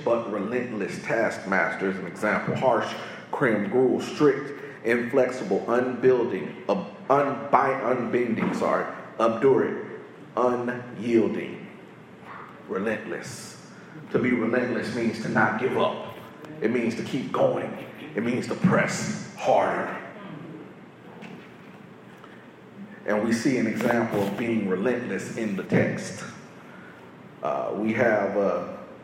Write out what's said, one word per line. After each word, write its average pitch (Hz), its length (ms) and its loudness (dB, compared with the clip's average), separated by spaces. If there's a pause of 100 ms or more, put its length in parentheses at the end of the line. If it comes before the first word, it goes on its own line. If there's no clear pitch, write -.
but 117 260 2
relentless 104 720 -4
taskmaster 95 840 0
is 95 80 -2
an 92 100 -6
example. 98 480 -2
Harsh, 117 360 2 (400)
crim, 104 380 2
gruel, 123 320 4
strict, - 580 2 (240)
inflexible, 120 880 2
unbuilding, 120 800 4 (140)
ab-, 95 200 0 (220)
unbi-, 135 800 4
unbending, 117 640 0
sorry, 87 300 2 (340)
obdurate, 113 680 4 (500)
unyielding, 120 1300 0 (1000)
relentless. - 880 -6 (560)
To - 80 4
be 123 120 2
relentless 113 640 0
means - 260 0
to - 80 -4
not 110 320 2
give 95 160 0
up. - 360 0 (480)
It 110 100 2
means 123 240 0
to - 80 -4
keep - 280 -4
going. - 540 0 (300)
It 110 80 0
means 120 240 0
to 107 80 -4
press - 840 2
harder. - 580 2 (3000)
And 107 180 0
we 117 80 0
see 127 260 2
an 110 100 2
example 113 560 0
of 98 140 -2
being 113 300 0
relentless 98 680 -2
in 107 180 -2
the 92 80 -2
text. - 600 0 (1200)
Uh, - 320 -2
we 110 180 0
have 107 420 2
a 92 440 0 (240)